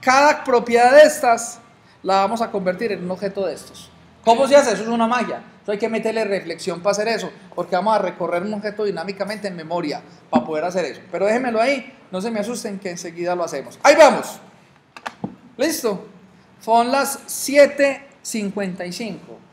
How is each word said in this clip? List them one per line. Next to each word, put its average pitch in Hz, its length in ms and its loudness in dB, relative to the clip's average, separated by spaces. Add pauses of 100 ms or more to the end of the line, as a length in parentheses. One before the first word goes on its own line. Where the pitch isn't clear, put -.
Cada 285 440 4
propiedad 240 480 4
de 294 100 12
estas 247 560 2 (460)
la 190 140 2
vamos 202 220 0
a 226 120 -4
convertir 190 400 -4
en 175 100 -8
un 180 80 -8
objeto 196 340 -6
de 156 100 -4
estos. - 360 -20 (340)
¿Cómo 233 220 4
se 254 80 2
hace? 254 200 6
Eso 190 100 -8
es 226 40 -6
una 233 200 0
magia. 208 340 -4 (200)
Eso 202 100 -6
hay 208 60 -4
que 226 100 -4
meterle 226 360 -2
reflexión 180 560 -6
para 202 120 0
hacer 208 160 -2
eso, 185 220 -4 (240)
porque 175 200 -8
vamos 196 200 0
a 208 40 2
recorrer 175 440 -4
un 208 100 -6
objeto 208 320 -6
dinámicamente 196 640 -6
en 180 80 -10
memoria 160 460 -6 (260)
para - 160 2
poder 156 200 -4
hacer 180 200 -2
eso. 131 160 -10 (100)
Pero 180 140 -4
déjenmelo 226 340 0
ahí, 254 320 -2 (200)
no 185 100 -6
se 220 100 -6
me 220 100 -6
asusten 214 380 -8
que 190 120 -8
enseguida 175 440 -6
lo 175 100 -4
hacemos. 143 380 -10
Ahí 285 120 8
vamos. 269 460 4 (1160)
¿Listo? 262 500 -4 (560)
Son 233 300 2
las 269 320 -2
siete 277 840 2 (140)
cincuenta 196 640 -6
y 175 80 -10
cinco. 175 460 -12 (140)